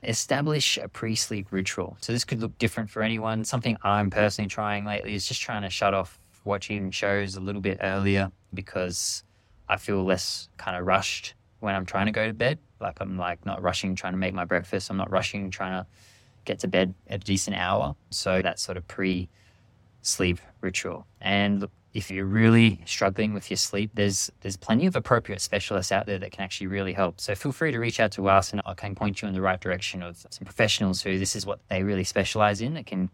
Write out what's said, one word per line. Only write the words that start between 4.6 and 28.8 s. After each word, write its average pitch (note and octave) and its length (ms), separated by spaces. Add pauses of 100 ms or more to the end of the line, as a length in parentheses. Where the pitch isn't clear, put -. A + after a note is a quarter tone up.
lately G#2 300
is G2 120
just - 140
trying G#2+ 220
to G2 80
shut G2 240
off F#2+ 260 (240)
watching G2+ 460
shows G2+ 440
a G2 60
little G2 220
bit F#2+ 180
earlier G2 500 (220)
because F#2 720 (460)
I F#2 80
feel G2 260
less - 540
kind F#2 180
of F2+ 100
rushed - 460 (280)
when G2+ 140
I'm F#2+ 120
trying G2 200
to G#2+ 60
go A2 140
to A2 80
bed. B2 240 (200)
Like, G2 220
I'm, F#2+ 160
like, F2 300
not G2 160
rushing F#2 320
trying F#2 180
to F#2 60
make F#2 160
my F2+ 100
breakfast. F2+ 460
I'm F#2+ 80
not F#2+ 120
rushing F#2+ 400
trying F#2 320
to - 40 (580)
get - 140
to - 100
bed F#2 240 (160)
at G2+ 140
a - 20
decent G2 320
hour. G2+ 400 (140)
So F#2+ 320
that F2+ 180
sort F#2 160
of F2 100
pre-sleep - 1500 (200)
ritual. F2 460 (160)
And G2+ 400
look, G2+ 80 (240)
if G#2+ 160
you're F#2+ 160
really A2+ 580
struggling G#2+ 480
with G2+ 180
your F#2 60
sleep, G#2 380
there's, G2+ 360 (120)
there's G2 160
plenty A#2 260
of F#3 100
appropriate A2+ 460
specialists G2 500
out G2 140
there G2+ 140
that F#2+ 120
can - 140
actually F#2+ 220
really F#2+ 260
help. F#2 260
So - 160
feel C#3+ 160
free D#3 220
to A#2+ 60
reach A#2 200
out G#2+ 140
to G2 160
us G2 240
and G#2 140
I F#2+ 80
can G2 200